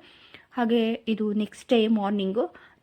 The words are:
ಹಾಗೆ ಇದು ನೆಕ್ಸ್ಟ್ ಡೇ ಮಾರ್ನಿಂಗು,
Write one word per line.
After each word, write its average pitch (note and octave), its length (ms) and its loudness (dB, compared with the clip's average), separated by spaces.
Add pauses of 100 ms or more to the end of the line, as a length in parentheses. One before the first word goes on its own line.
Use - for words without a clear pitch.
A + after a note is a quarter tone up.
(520)
ಹಾಗೆ A3+ 560 0
ಇದು G#3+ 260 -2
ನೆಕ್ಸ್ಟ್ - 360 -6
ಡೇ A3+ 180 4
ಮಾರ್ನಿಂಗು, G#3 680 0 (300)